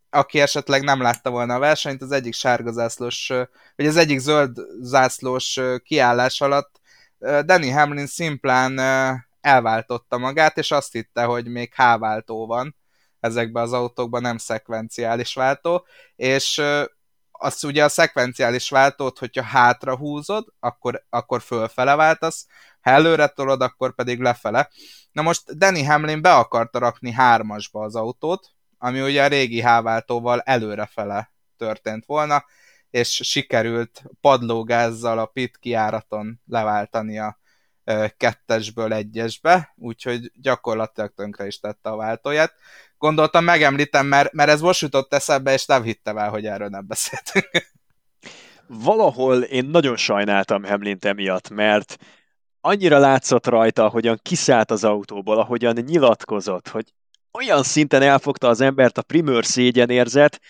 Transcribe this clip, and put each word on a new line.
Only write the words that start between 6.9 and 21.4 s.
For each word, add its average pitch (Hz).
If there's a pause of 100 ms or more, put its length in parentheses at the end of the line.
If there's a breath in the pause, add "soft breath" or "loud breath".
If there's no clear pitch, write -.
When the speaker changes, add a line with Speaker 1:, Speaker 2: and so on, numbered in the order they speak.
Speaker 1:
ö, 143
Denny 160
Hamlin 143
szimplán, 135
ö, 131 (280)
elváltotta 120
magát, 147
és 151
azt 143
hitte, 117
hogy 120
még 120
H-váltó 113
van 123 (440)
ezekben 117
az 117
autókban, 123
nem 120
szekvenciális 113
váltó, 139 (300 soft breath)
és, 131
ö, 147 (460)
az -
ugye 147
a 147
szekvenciális 127
váltót, 135
hogyha 127
hátra 123
húzod, 147 (140)
akkor, 120
akkor 120